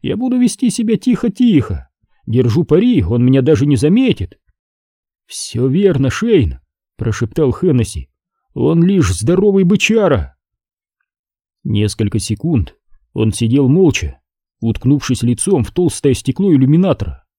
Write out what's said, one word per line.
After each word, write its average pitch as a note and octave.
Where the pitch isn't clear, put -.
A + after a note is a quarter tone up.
Я F3+
буду B3+
вести B3
себя A3
тихо-тихо. A3
Держу A#2+
пари, F#3+
он A#2
меня C3
даже C#3
не D3
заметит". F3+
"Все -
верно, C#3+
Шейн", — D3
прошептал A#2
Хеннесси. A#2+
"Он D#3+
лишь E3+
здоровый F#3+
бычара". F3+
Несколько G#2
секунд A2+
он F2
сидел B2+
молча, C#3
уткнувшись B2+
лицом B2
в -
толстое C#3+
стекло F3+
иллюминатора. C#3+